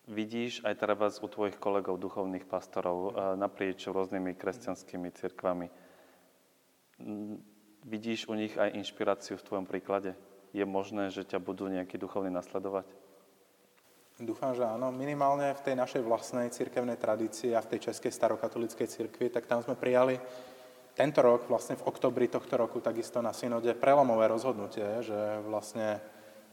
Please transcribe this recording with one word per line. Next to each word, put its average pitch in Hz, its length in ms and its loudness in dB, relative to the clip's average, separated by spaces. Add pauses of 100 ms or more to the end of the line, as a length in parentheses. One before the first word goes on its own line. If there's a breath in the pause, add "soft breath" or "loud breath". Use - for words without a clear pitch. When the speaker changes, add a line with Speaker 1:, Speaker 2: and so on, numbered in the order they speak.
Speaker 1:
Vidíš 113 560 -4
aj 104 160 -2
teraz 104 400 2
u 104 80 -4
tvojich 104 320 -2
kolegov, 95 400 0
duchovných 95 480 -4
pastorov, 90 480 -2
Speaker 2:
Mhm. 95 160 -2
Speaker 1:
e, 104 60 -4 (180)
naprieč 98 480 -2
rôznymi 92 480 -2
kresťanskými 90 800 -6
cirkvami. 90 560 -2 (1300 soft breath)
M, 107 360 -8 (480)
vidíš 113 400 -4
u 117 80 -4
nich 107 240 -2
aj 101 160 2
inšpiráciu 101 640 -2
v - 80 -14
tvojom 95 240 -4
príklade? 95 480 -2 (360)
Je 101 120 2
možné, 98 480 -2
že 98 80 -6
ťa 95 160 -4
budú 95 320 -4
nejakí 92 320 -4
duchovní 95 320 -2
nasledovať? 95 560 -4 (1300)
Speaker 2:
Dúfam, 120 320 -2
že 123 80 0
áno. 120 320 0
Minimálne 143 640 2
v - 80 -8
tej 135 120 0
našej 127 280 0
vlastnej 120 480 0
cirkevnej 123 440 -2
tradícii 110 600 0
a 110 60 0
v - 100 -10
tej 110 160 -2
českej 110 240 -2
starokatolíckej 113 720 0
cirkvi, 117 480 -4
tak - 160 -2
tam 120 160 0
sme 135 80 -2
prijali 127 480 4 (720 loud breath)
tento 143 320 4
rok, 120 240 8
vlastne 123 320 0
v - 80 -4
októbri 123 400 2
tohto 123 320 0
roku, 117 240 0
takisto 113 400 -2
na 110 80 0
synode 117 480 0
prelomové 127 480 8
rozhodnutie, 110 560 0 (180)
že 107 460 -2
vlastne 107 560 -2 (500 loud breath)